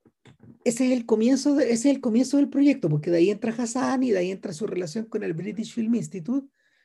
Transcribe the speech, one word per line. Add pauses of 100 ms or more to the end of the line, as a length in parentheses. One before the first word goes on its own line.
(640)
Ese
es
el
comienzo
de,
ese
es
el
comienzo
del
proyecto,
porque
de
ahí
entra
Hassan
y
de
ahí
entra
su
relación
con
el
British
Film
Institute, (360)